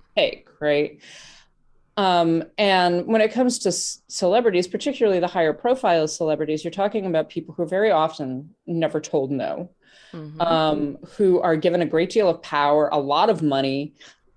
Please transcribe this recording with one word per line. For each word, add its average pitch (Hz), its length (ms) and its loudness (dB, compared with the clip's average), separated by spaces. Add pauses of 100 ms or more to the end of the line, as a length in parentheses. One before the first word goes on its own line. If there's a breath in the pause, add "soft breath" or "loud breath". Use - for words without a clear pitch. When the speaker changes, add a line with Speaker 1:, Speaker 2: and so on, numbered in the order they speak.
(180)
Speaker 1:
take, - 320 -2 (100)
right? 147 400 -2 (960 loud breath)
Um, 170 480 2 (140)
and 180 500 2
when 220 140 2
it 220 100 2
comes 247 280 0
to 190 120 0
c-, - 380 -8
celebrities, 185 580 2
particularly 220 520 0
the 175 80 0
higher 165 260 0
profile 175 560 0
celebrities, 156 560 -2
you're 170 60 -8
talking 202 340 -4
about 160 240 -2
people 165 260 -10
who 175 80 -4
are 160 40 -4
very 196 240 0
often 156 580 -2 (180)
never 160 320 -2
told 143 320 -4
no, 120 380 -6 (420 loud breath)
Speaker 2:
Mm-hmm. 156 300 -12
Speaker 1:
um, 156 560 0 (180)
who 185 240 4
are 165 160 2
given 175 260 0
a 165 40 0
great 165 240 0
deal 208 200 2
of 165 120 -2
power, 147 500 2
a 151 80 0
lot 147 300 2
of 175 120 0
money, 139 520 -2 (440 soft breath)